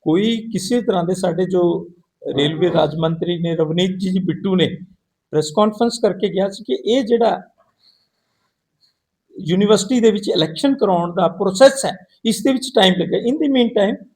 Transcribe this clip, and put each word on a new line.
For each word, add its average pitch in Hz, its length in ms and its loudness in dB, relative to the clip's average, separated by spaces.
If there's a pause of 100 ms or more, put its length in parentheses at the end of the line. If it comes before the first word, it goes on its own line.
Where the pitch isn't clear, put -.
ਕੋਈ 208 360 0
ਕਿਸੇ 233 440 -4
ਤਰ੍ਹਾਂ 170 220 -2
ਦੇ, 180 120 -2
ਸਾਡੇ 180 300 -2
ਜੋ 175 440 0 (460)
ਰੇਲਵੇ 160 380 0
ਰਾਜ 151 220 0
ਮੰਤਰੀ 165 440 -2
ਨੇ, 170 160 -2
ਰਵਨੀਤ 175 440 0
ਜੀ 185 200 -2
ਬਿੱਟੂ 180 360 -2
ਨੇ 156 220 0 (540)
ਪ੍ਰੈਸ 151 240 -2
ਕਾਨਫਰੰਸ 214 460 0
ਕਰਕੇ 196 280 -2
ਕਿਹਾ 190 200 -2
ਸੀ 202 140 -14
ਕਿ - 100 -6 (120)
ਇਹ 254 180 0
ਜਿਹੜਾ 226 380 0 (2000)
ਯੂਨੀਵਰਸਿਟੀ 208 520 2
ਦੇ 220 120 6
ਵਿੱਚ 202 180 -4
ਇਲੈਕਸ਼ਨ 165 460 0
ਕਰਾਉਣ 175 380 0
ਦਾ 175 140 0
ਪ੍ਰੋਸੈਸ 196 580 4
ਹੈ, 156 120 -6 (280)
ਇਸ - 180 -2
ਦੇ 269 100 2
ਵਿੱਚ 254 220 -4
ਟਾਈਮ 190 220 6
ਲੱਗਾ। 180 200 -2
In 240 180 0
the 302 220 0
meantime 226 580 0